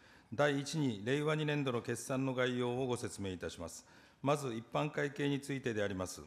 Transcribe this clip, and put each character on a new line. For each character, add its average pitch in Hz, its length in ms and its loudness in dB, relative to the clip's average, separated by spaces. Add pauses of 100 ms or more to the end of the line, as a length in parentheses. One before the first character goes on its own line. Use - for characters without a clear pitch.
(340)
第 143 240 4
一 143 180 -4
に、 123 280 2
令 139 180 2
和 156 140 2
二 156 100 0
年 147 200 2
度 127 80 0
の 117 80 0
決 117 200 -2
算 135 240 0
の 131 80 0
概 123 240 2
要 123 140 2
を 127 160 0
ご 123 80 2
説 104 260 -6
明 98 100 -2
い 90 60 -4
た 82 120 -4
し - 100 -10
ま 85 80 -6
す。 - 180 -12 (360)
ま 143 160 2
ず 135 160 -4
一 113 100 -4 (100)
般 151 160 2
会 147 220 0
計 143 160 0
に 139 140 2
つ 139 120 -6
い 135 60 -2
て 123 140 -2
で 104 100 2
あ 101 40 2
り 101 60 0
ま 92 140 -2
す。 - 200 -10